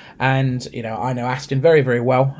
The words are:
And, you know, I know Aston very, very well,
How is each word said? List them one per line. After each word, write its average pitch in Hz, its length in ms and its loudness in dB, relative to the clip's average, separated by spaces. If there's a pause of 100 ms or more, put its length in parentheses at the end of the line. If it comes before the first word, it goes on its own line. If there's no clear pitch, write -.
(180)
And, 131 560 0
you 120 80 -8
know, 110 140 -6
I 123 180 -4
know 123 140 -4
Aston 131 340 -4
very, 160 200 6
very 123 200 0
well, 127 380 2